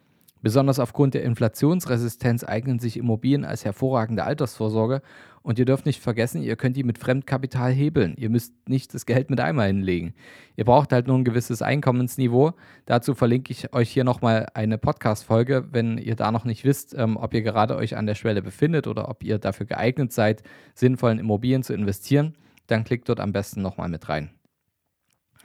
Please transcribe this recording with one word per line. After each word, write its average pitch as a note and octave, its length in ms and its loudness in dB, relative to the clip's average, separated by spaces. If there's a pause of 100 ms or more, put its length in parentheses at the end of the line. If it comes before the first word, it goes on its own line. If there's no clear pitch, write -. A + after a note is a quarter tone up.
(420)
Besonders C3+ 360 4
aufgrund C3+ 340 2
der C#3 120 -2
Inflationsresistenz A#2+ 1200 0
eignen A#2+ 340 -4
sich A#2 180 -4
Immobilien B2 480 0
als - 220 -6
hervorragende A2+ 580 -2
Altersvorsorge. A2+ 760 -2 (400)
Und A#2+ 160 -2
ihr B2 80 4
dürft C3+ 180 2
nicht C#3+ 160 -2
vergessen, A#2+ 420 -2
ihr A2 140 -2
könnt B2+ 220 0
die C#3 40 -2
mit A#2 140 0
Fremdkapital B2+ 760 -2
hebeln. C3+ 440 2
Ihr A#2 140 -4
müsst A#2 240 0 (120)
nicht - 280 -2
das B2 100 -10
Geld C3 240 -2
mit B2+ 100 0
einmal C3 280 0
hinlegen. F#2 480 -2 (420)
Ihr A2+ 80 -2
braucht C3+ 280 6
halt B2 160 2
nur C3 100 4
ein B2+ 60 2
gewisses A#2+ 360 0
Einkommensniveau. B2+ 920 2 (340)
Dazu A#2+ 280 2
verlinke B2+ 380 2
ich - 220 -10
euch A#2+ 160 2
hier C3 140 2
nochmal A#2 500 2
eine A2 240 0
Podcast-Folge, B2 960 0
wenn A#2 260 0
ihr A2+ 180 -4
da G#2+ 160 0
noch A#2 140 -2
nicht A2+ 180 -6
wisst, - 320 0
ähm, A2+ 220 0
ob A2+ 160 -6
ihr A2+ 80 2
gerade A2 340 0
euch - 220 -4
an G#2+ 80 -2
der G#2+ 80 0
Schwelle G#2 260 0
befindet C#3+ 460 -2
oder A2 240 -6
ob - 120 -12
ihr G#2+ 160 -2
dafür G2 280 -4
geeignet B2+ 440 -2
seid, A2 320 2 (320)
sinnvollen B2 440 2
Immobilien A2+ 440 0
zu A#2+ 120 -6
investieren, C3+ 600 0 (320)
dann A2+ 180 0
klickt A#2+ 260 -4
dort A2 100 0
am G2+ 120 -2
besten G2 280 -4
nochmal F#2 300 -4
mit E2 180 -8
rein. D2+ 220 -4 (1160)